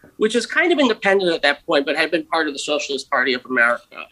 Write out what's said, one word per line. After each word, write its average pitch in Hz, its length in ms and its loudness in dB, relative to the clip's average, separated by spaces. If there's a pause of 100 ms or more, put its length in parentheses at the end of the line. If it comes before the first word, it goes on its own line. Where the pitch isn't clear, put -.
(180)
which 220 180 0
is 233 100 0
kind 339 260 0
of 302 80 2
independent 196 520 2
at 160 120 -2
that 143 220 0
point, 147 200 2
but 147 100 -2
had 156 160 0
been 160 140 -2
part 160 220 -2
of 139 60 -4
the 139 60 -12
Socialist 143 500 -6
Party 131 240 0
of 127 120 -6
America. 120 680 -2